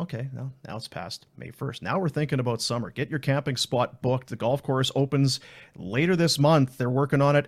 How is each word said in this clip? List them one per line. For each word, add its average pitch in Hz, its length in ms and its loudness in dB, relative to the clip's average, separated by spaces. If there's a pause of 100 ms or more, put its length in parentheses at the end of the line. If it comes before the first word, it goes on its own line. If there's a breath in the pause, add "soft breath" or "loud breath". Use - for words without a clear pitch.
okay, 135 320 -8
now, 127 180 -10 (160)
now - 100 -10
it's - 100 -12
past - 400 -14 (100)
May - 140 -14
first. 131 320 -10
Now 131 160 -2
we're 175 100 -2
thinking 147 300 -2
about 117 220 -2
summer. 117 280 -4
Get - 200 -6
your 151 100 -4
camping 139 360 -2
spot - 460 -2
booked. 127 280 0
The 131 60 -10
golf 123 280 0
course 131 320 0
opens 135 440 2 (380 loud breath)
later 139 380 0
this 170 240 2
month. 147 380 6
They're 123 120 0
working 139 320 2
on 143 140 4
it 143 120 2